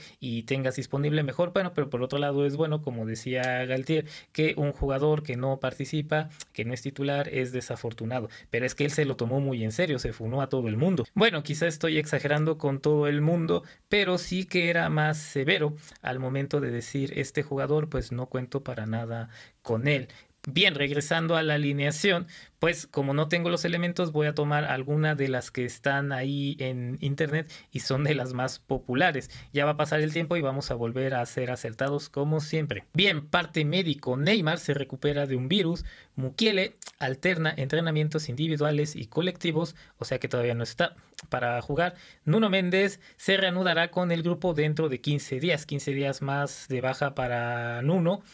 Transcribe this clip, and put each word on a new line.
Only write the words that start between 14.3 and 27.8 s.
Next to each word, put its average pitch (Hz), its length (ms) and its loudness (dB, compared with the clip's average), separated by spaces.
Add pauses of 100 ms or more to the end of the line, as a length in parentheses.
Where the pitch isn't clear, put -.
que 170 240 2
era 165 180 2
más 151 300 2
severo 151 580 0 (240)
al 127 180 -4
momento 139 420 0
de 131 100 -2
decir, 135 460 -4
"Este 139 260 -2
jugador, 143 480 0
pues 127 220 -4
no 123 180 -6
cuento 127 340 -4
para 113 220 -6
nada 113 420 -4 (320)
con 117 280 0
él". 131 200 0 (400)
Bien, 170 260 4
regresando 147 640 0
a 160 80 4
la 151 100 2
alineación, 151 720 2 (320)
pues 170 300 0
como 139 260 0
no 151 140 2
tengo 170 200 2
los 170 160 0
elementos, 175 460 0
voy 151 160 2
a 147 80 0
tomar 147 300 2
alguna 147 500 0
de 135 140 0
las 127 240 -2
que 127 120 -2
están 139 460 0
ahí 139 480 -2
en 127 420 -4
internet 151 480 0 (220)
y - 100 -6